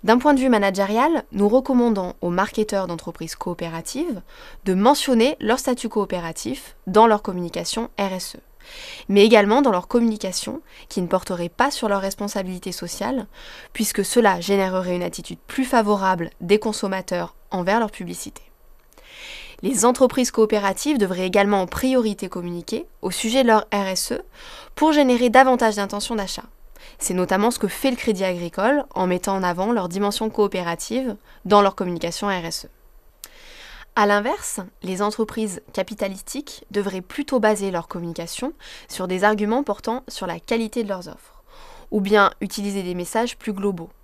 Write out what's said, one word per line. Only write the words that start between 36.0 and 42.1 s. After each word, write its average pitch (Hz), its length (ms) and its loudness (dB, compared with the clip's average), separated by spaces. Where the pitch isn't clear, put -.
devraient 196 320 -4
plutôt 269 380 -2
baser 208 320 2
leur 170 160 -4
communication 170 680 -8
sur 185 200 -8
des 185 160 0
arguments 214 400 2
portant 233 440 -6
sur 196 200 -10
la 170 120 -8
qualité 226 440 -4
de 208 60 -6
leurs 185 180 -8
offres, - 360 -20
ou 214 120 0
bien 196 280 6